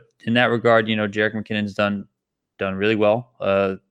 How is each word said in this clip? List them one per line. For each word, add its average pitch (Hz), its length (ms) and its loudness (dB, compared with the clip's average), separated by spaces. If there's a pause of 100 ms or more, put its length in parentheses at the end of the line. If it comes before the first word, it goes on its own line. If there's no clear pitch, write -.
(220)
in 117 140 -2
that 120 160 2
regard, 113 360 2
you 110 80 -2
know, 107 120 -2
Jerick 107 280 -2
McKinnon's 104 380 -6
done, 101 340 -2 (520)
done 95 160 -4
really 104 200 0
well, 107 440 2
uh, 98 360 0 (160)